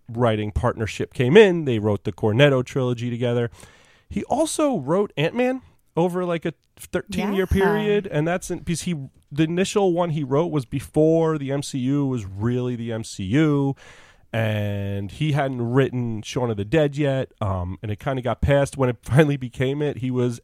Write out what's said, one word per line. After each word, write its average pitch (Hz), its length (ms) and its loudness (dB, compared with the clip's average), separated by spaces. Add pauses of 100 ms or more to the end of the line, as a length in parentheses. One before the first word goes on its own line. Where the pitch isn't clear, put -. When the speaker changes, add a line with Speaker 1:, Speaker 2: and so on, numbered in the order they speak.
Speaker 1:
writing 110 440 0
partnership - 600 -4
came 131 240 4
in. 180 280 6
They 123 140 0
wrote 104 260 0
the 104 80 -4
Cornetto 127 520 4
trilogy 123 460 -4
together. 120 400 -2 (580)
He - 160 -6
also 285 540 0
wrote 170 400 0
Ant-Man 247 420 0 (380)
over, 180 260 0
like, 170 220 -4
a 165 80 -4 (240)
thirteen-year 190 720 -2
Speaker 2:
Yeah. - 140 4
Speaker 1:
period, 208 420 2
and 151 200 0
that's 180 240 -4
in, 175 100 -6
because 165 220 -4
he, 180 120 -4 (360)
the 151 140 2
initial 185 480 2
one 175 180 0
he 151 140 -2
wrote 139 260 2
was 151 140 -2
before 160 720 2
the 135 160 -4
M 143 100 -2
C - 180 -6
U 139 260 0
was 127 180 -2
really 120 500 -2
the 117 180 -6
M 110 120 -6
C - 200 -8
U, 139 520 2 (560)
and 101 800 -2
he 151 220 -2
hadn't 135 300 -2
written 120 600 0
Shaun 123 280 -4
of 107 60 -4
the 101 80 -4
Dead 143 320 2
yet, 135 440 -2
um, 92 420 -4
and 107 80 -6
it 104 80 -6
kinda 135 240 -4
got 113 200 -4
passed. 143 340 2
When 131 140 2
it 117 80 -4
<laughs> - 40 -20
finally 143 340 4
became 131 460 -4
it, 147 160 -4
he 127 120 -4
was 123 340 0